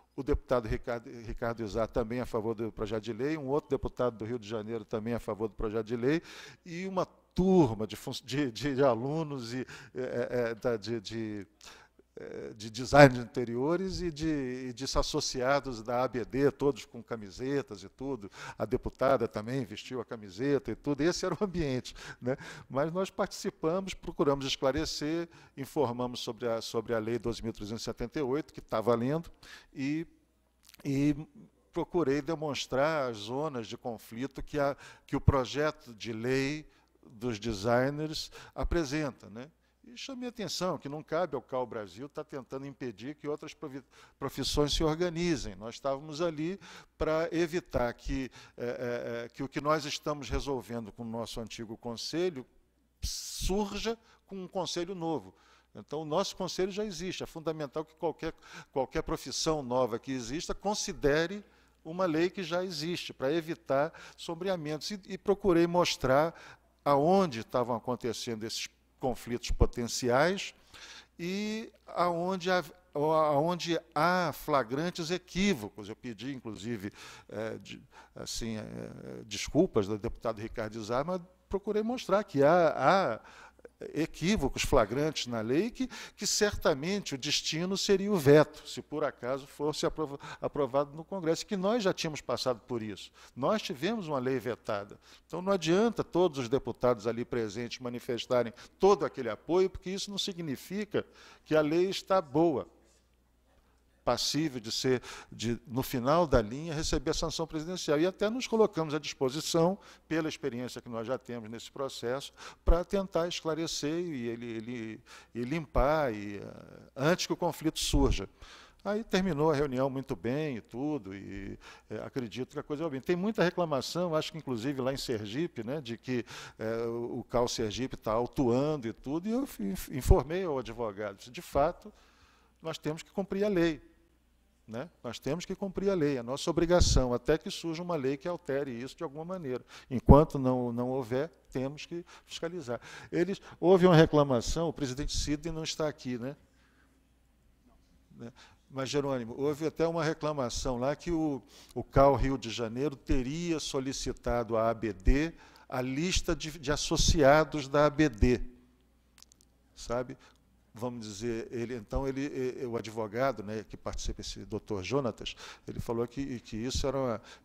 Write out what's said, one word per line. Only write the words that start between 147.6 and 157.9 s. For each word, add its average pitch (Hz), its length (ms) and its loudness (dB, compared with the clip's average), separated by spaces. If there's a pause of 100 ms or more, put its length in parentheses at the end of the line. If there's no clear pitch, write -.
Né? 123 160 -14 (400)
Mas, 131 180 -4
Jerônimo, 131 480 -2
houve 147 300 -2
até 160 180 0
uma 165 160 0
reclamação 143 760 -2
lá 135 160 0
que - 160 -6
o, 156 320 0 (320)
o 120 80 -2
cal 139 320 8
Rio 135 220 2
de 117 120 -8
Janeiro 120 460 -2
teria 151 640 0
solicitado 120 960 -2
à 113 140 4
A 117 40 4
B 110 200 -2
D 131 400 4 (340)
a 131 140 -4
lista 156 520 0
de, 156 240 -6
de 143 140 -2
associados 147 960 6
da 147 180 6
A 147 40 6
B 147 180 6